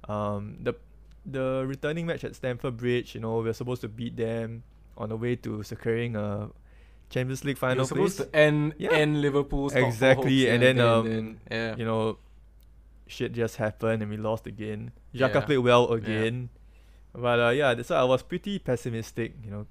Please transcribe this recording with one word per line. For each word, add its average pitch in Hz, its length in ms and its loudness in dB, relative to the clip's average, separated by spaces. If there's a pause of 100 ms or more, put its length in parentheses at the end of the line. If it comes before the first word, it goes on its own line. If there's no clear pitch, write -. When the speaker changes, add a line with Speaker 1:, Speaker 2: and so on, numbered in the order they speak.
Speaker 1:
Um, 104 540 -6
the, 120 140 -4 (500)
the 131 420 -2
returning 151 380 -4
match 165 180 -4
at - 120 -8
Stamford 123 420 -6
Bridge, 123 380 -2
you 113 60 -8
know, 113 180 -2
we 113 60 -2
were 113 80 -2
supposed 123 280 -6
to 113 80 -8
beat 117 260 -8
them 113 460 -6 (340)
on 110 140 -8
the 110 80 -6
way 120 200 -2
to 110 260 -8
securing 117 520 -4
a 104 340 -4 (600)
Champions 127 340 -4
League 139 140 -2
final 127 200 0
Speaker 2:
You're 131 100 0
supposed 190 300 0
Speaker 1:
place. - 120 -6
Speaker 2:
to - 60 -6
end, 151 420 4
Speaker 1:
Yeah. 294 140 -2
Speaker 2:
end 151 300 4
Liverpool's 139 520 0
top 131 80 4
four 123 80 4
Speaker 1:
Exactly, 131 560 4
Speaker 2:
hopes, 113 80 4
Speaker 1:
and 120 80 4
Speaker 2:
yeah, 127 60 8
Speaker 1:
then, 131 100 6
Speaker 2:
then, 123 100 6
Speaker 1:
um, 113 220 4
Speaker 2:
then, 110 300 -4 (100)
yeah. 113 260 -4
Speaker 1:
you 117 100 -4
know, 110 340 -2 (880)
shit 117 260 -6
just 113 220 -2
happened 110 480 -2
and 104 80 -6
we 107 60 -8
lost 110 280 -4
again. 107 460 -10 (240)
Xhaka 127 180 2
Speaker 2:
Yeah. 143 80 4
Speaker 1:
played 135 180 2
well 123 300 8
Speaker 2:
Yeah. 117 80 2
Speaker 1:
again. 113 520 -2 (680)
But, 120 240 2
uh, 120 100 4
yeah, 131 260 4
that's 120 160 -6
why 165 60 2
I 131 80 4
was 127 180 4
pretty 190 340 -6
pessimistic, - 840 -4
you 104 80 -12
know 104 200 -10